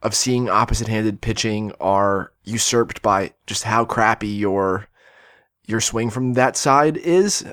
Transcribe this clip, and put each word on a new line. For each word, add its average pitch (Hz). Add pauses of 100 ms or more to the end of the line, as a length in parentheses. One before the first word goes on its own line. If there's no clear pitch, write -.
of 110
seeing 123
opposite-handed 110
pitching 107
are 98 (120)
usurped -
by 98 (140)
just -
how 110
crappy 110
your, 98 (800)
your 113
swing 113
from 127
that 127
side 151
is. 185